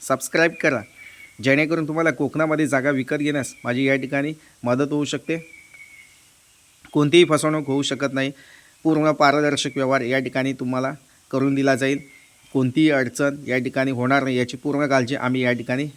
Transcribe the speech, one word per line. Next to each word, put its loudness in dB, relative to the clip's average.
सबस्क्राईब 0
करा, 0
जेणेकरून 2
तुम्हाला 0
कोकणामध्ये 0
जागा 0
विकत -2
घेण्यास -4
माझी -2
या 2
ठिकाणी -4
मदत 0
होऊ 0
शकते. -6
कोणतीही 6
फसवणूक 0
होऊ 0
शकत -4
नाही. -2
पूर्ण 2
पारदर्शक 2
व्यवहार 2
या 0
ठिकाणी -2
तुम्हाला -4
करून 0
दिला 2
जाईल. 0
कोणतीही 2
अडचण 0
या -2
ठिकाणी -2
होणार 2
नाही, -2
याची -2
पूर्ण -2
काळजी 0
आम्ही -2
या 2
ठिकाणी -4